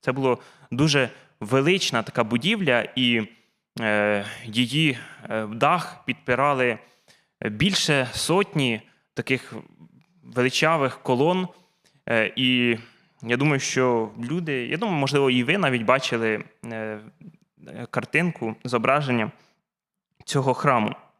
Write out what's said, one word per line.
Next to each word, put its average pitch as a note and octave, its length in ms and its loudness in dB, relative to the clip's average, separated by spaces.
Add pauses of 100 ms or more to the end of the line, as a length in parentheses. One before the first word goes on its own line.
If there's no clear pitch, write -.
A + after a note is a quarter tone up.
Це C3 120 -2
була B2+ 240 2 (340)
дуже C#3 400 2 (300)
велична C3+ 640 0
така A#2 220 -2
будівля, B2 640 0 (100)
і A#2+ 320 2 (520)
Е, G#2 440 0 (200)
її, B2 540 0 (320)
е, A2 160 -4
дах C#3+ 580 -2
підпирали B2+ 760 0 (680)
більше C3+ 680 0
сотні D3 680 0 (340)
таких B2 400 -4 (680)
величавих C3 800 0
колон. E3+ 460 2 (600)
Е, A2 280 2
і B2 420 2 (440)
я A#2+ 140 0
думаю, C#3 240 2
що A#2+ 580 0
люди, C3+ 480 -4
я D3+ 100 -4
думаю, F#3 220 -2
можливо, C#3 320 2
і B2 120 4
ви D3+ 160 2
навіть C3 240 2
бачили, A2+ 600 0 (200)
е, A#2 100 -10
е, A2 260 -8 (880)
картинку, B2 720 -2
зображення B2 680 0 (960)
цього C3 300 0
храму A#2+ 400 2 (260)